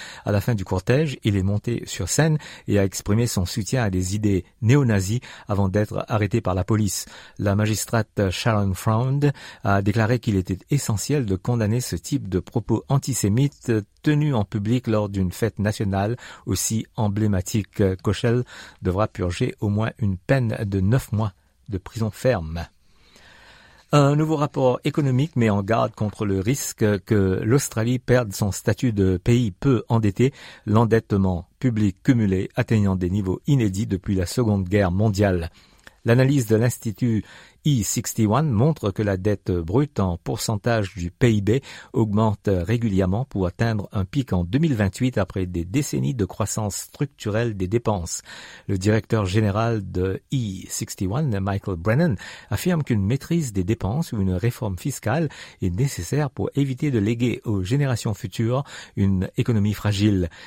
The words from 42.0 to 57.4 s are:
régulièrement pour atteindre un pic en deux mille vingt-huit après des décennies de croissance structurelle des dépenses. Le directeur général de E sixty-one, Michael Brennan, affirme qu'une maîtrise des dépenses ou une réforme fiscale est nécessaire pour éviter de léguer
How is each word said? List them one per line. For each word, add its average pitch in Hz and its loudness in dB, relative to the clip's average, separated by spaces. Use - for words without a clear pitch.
régulièrement 98 0
pour 95 -2
atteindre 107 -2
un 98 -2
pic - -4
en 90 0
deux 95 0
mille 156 2
vingt-huit 107 0
après 95 -2
des 87 -4
décennies 135 -2
de 117 -2
croissance 107 -4
structurelle 113 -4
des 92 -2
dépenses. 101 -2
Le 98 0
directeur 107 0
général 104 0
de 92 -2
E 104 -4
sixty-one, 110 -4
Michael 98 -2
Brennan, 110 2
affirme 160 0
qu'une 104 0
maîtrise 135 -2
des 98 -2
dépenses 113 -2
ou 110 -2
une 95 2
réforme 101 -2
fiscale 143 -2
est 87 0
nécessaire 131 -2
pour - -4
éviter 139 -2
de 123 0
léguer 117 0